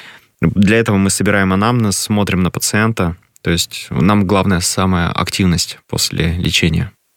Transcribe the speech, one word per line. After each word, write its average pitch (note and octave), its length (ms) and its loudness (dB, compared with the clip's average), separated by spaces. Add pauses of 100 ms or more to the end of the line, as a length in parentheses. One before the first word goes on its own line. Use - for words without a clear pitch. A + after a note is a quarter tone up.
(400)
для G2+ 380 2
этого A2 180 2
мы G2 140 2
собираем G2 420 0
анамнез, G#2+ 440 2
смотрим G2+ 460 0
на F2 80 0
пациента, G#2 680 -2 (260)
то F2 80 -2
есть - 400 -4
нам G2+ 360 2
главное F#2+ 340 2
самая F#2 500 0
активность - 680 -2 (100)
после - 500 -2
лечения. E2+ 520 0 (260)